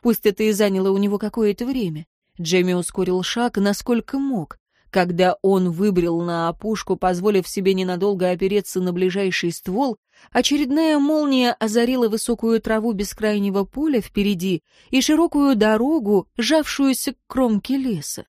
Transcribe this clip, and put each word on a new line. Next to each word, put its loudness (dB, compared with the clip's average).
Пусть 0
это 0
и 2
заняло 2
у 2
него 0
какое-то -2
время. -6
Джемми 0
ускорил -2
шаг, -4
насколько -2
мог. -4
Когда 2
он 2
выбрел 0
на -2
опушку, -4
позволив 0
себе 0
ненадолго -2
опереться -2
на -2
ближайший -2
ствол, -4
очередная 2
молния 2
озарила 0
высокую 0
траву -2
бескрайнего -2
поля -2
впереди -2
и 2
широкую 4
дорогу, 2
жавшуюся 0
к -16
кромке 0
леса. -6